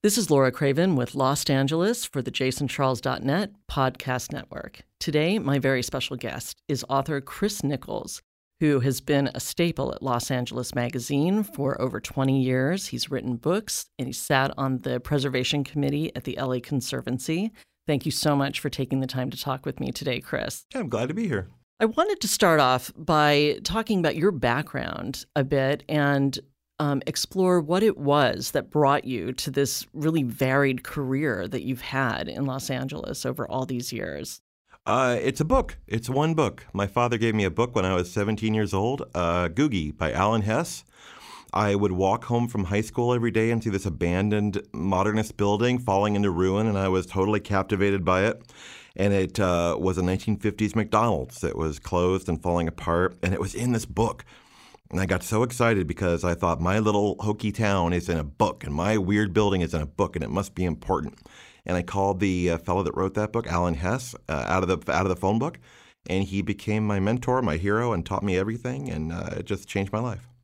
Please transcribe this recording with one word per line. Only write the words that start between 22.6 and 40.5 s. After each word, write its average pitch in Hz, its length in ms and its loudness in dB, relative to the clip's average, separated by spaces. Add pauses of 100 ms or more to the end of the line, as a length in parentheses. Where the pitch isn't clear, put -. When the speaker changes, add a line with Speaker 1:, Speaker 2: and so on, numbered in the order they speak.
Speaker 1:
by 147 680 4
talking 214 360 0
about 160 160 2
your 185 160 4
background 131 920 -4 (120)
a 143 80 4
bit 135 440 0
and, 143 520 2 (400)
um, 143 260 0
explore 180 560 2
what 175 220 0
it 220 120 4
was 143 580 2
that - 180 -2
brought 143 340 4
you 123 280 -4
to - 180 -6
this - 420 0
really 156 300 0
varied 131 600 2
career 131 640 -2
that 113 140 -4
you've 123 200 -6
had 127 460 -2
in 139 200 -4
Los 131 240 -6
Angeles 135 520 -6
over 127 240 -4
all 131 200 -4
these 123 260 -6
years. 80 480 -8 (460)
Speaker 2:
Uh, 123 340 2
it's 127 180 -2
a 151 60 2
book. 254 400 2
It's 117 240 -4
one 151 240 2
book. 135 400 0
My 101 140 0
father 120 320 0
gave 110 160 2
me 107 80 4
a 92 80 2
book 120 240 0
when 95 100 2
I 95 80 2
was 90 180 0
seventeen 107 440 0
years 104 180 0
old, 113 300 0 (100)
uh, 87 360 2
Googie 90 460 0
by 78 160 -2
Alan 107 300 2
Hess. 113 440 -2 (680)